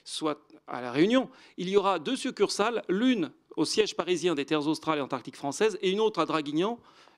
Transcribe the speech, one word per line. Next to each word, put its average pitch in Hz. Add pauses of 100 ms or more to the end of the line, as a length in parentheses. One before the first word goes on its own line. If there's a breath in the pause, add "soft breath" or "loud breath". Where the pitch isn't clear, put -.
soit - (220)
à 123
La 123
Réunion, 214 (280 loud breath)
il 180
y 196
aura 190
deux 226
succursales, 220
l'une 208 (240)
au 165
siège 208
parisien 175
des 139
Terres 151
australes 156
et -
antarctiques 123
françaises 185
et 185
une 202
autre 214
à -
Draguignan, 160 (380 soft breath)